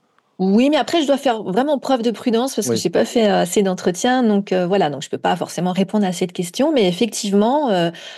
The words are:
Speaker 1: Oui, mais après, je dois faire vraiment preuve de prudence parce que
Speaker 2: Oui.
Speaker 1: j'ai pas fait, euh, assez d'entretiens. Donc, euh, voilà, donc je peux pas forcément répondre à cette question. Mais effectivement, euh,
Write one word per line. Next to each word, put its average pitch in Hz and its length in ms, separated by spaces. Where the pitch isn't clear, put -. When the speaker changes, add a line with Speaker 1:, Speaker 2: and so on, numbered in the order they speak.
Speaker 1:
Oui, 214 280
mais 302 80
après, 320 240
je 262 60
dois 277 100
faire 226 260
vraiment 254 360
preuve 262 220
de 233 100
prudence 233 440
parce 220 120
que - 40
Speaker 2:
Oui. - 80
Speaker 1:
j'ai 175 100
pas 202 140
fait, 226 260
euh, 185 120
assez 175 200
d'entretiens. 202 600
Donc, 202 300
euh, 180 120
voilà, 175 240
donc 139 120
je - 80
peux - 80
pas 185 180
forcément 180 380
répondre 196 320
à 185 80
cette 175 180
question. 247 400
Mais 233 160
effectivement, 214 840
euh, 170 220